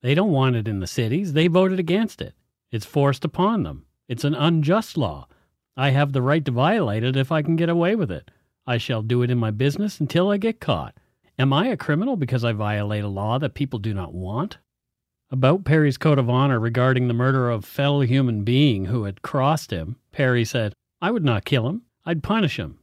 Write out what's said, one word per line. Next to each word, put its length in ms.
They 140
don't 160
want 240
it 100
in 140
the 80
cities. 460
They 140
voted 300
against 440
it. 140
It's 140
forced 400
upon 380
them. 220
It's 160
an 100
unjust 640
law. 300
I 140
have 240
the 80
right 240
to 60
violate 520
it 140
if 160
I 80
can 160
get 120
away 280
with 140
it. 200
I 120
shall 240
do 220
it 60
in 80
my 140
business 480
until 300
I 80
get 240
caught. 340
Am 140
I 160
a 80
criminal 400
because 300
I 80
violate 500
a 60
law 300
that 160
people 220
do 160
not 200
want?" 440
About 320
Perry's 340
code 220
of 100
honor 300
regarding 480
the 60
murder 360
of 160
fellow 360
human 420
being 420
who 200
had 180
crossed 480
him, 240
Perry 340
said, 300
"I 80
would 140
not 200
kill 240
him. 140
I'd 160
punish 380
him. 240